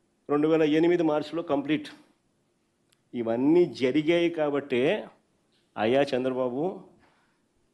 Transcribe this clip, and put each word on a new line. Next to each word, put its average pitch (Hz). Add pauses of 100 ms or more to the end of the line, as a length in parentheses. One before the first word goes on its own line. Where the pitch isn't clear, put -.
(320)
రెండు 147
వేల 160 (160)
ఎనిమిది 170
మార్చిలో 151 (100)
కంప్లీట్. 143 (1300)
ఇవన్నీ 123 (180)
జరిగాయి 156 (100)
కాబట్టే, 139 (920)
అయ్యా 120 (100)
చంద్రబాబు, 127 (1120)